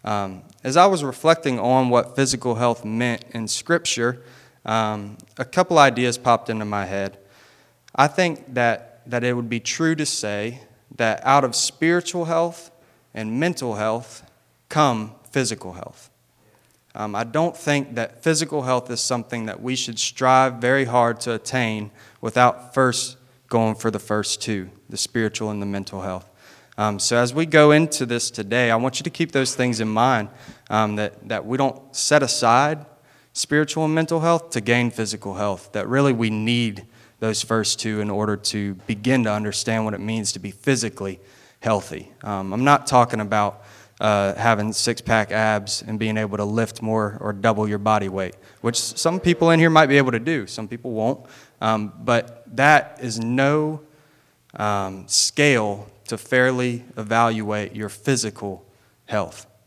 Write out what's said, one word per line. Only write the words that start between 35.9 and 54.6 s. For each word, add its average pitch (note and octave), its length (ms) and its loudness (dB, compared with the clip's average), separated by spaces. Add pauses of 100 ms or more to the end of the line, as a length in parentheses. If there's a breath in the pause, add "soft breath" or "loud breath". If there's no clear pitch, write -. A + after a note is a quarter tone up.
we A2+ 180 0
need A2 560 -2 (340 soft breath)
those A2 220 -2
first A2 380 -2
two G#2+ 200 -4
in G#2 100 -4
order G#2 260 -2
to G2+ 380 -4 (120)
begin A#2+ 380 0
to G#2+ 80 0
understand G#2+ 520 -2
what G#2+ 100 -4
it F2+ 60 -8
means G#2+ 320 -4
to G2+ 60 -10
be G2 120 -10
physically G#2 680 -4 (420 soft breath)
healthy. G2 520 -2 (100)
Um, G2 300 -6
I'm A#2+ 120 -2
not C#3 220 4
talking A#2+ 340 4
about, G#2 440 -2 (360 loud breath)
uh, G2+ 340 2
having G#2+ 380 2
six-pack A2 600 0
abs G#2+ 500 0
and A2 160 -8
being G#2+ 180 -2
able G#2+ 200 -4
to G2+ 80 -2
lift A2 360 -2
more A2 400 -2
or G#2 120 -4
double G#2+ 360 0
your G#2 100 -2
body G#2 300 0
weight, F#2+ 280 -6 (240 soft breath)
which A#2 160 -2
some - 420 -2
people E3+ 320 2
in D#3+ 80 6
here E3 120 6
might D#3 160 8
be C#3 100 4
able C3 160 4
to A2+ 80 0
do. B2+ 260 -4
Some G#2+ 220 -12
people A#2+ 240 -10
won't. A2+ 340 -2 (340 loud breath)
Um, G#2+ 320 0 (120)
but A#2 400 0 (100)
that C#3+ 480 4
is A#2 160 -6
no, D3 640 0 (720 soft breath)
um, G2 540 -4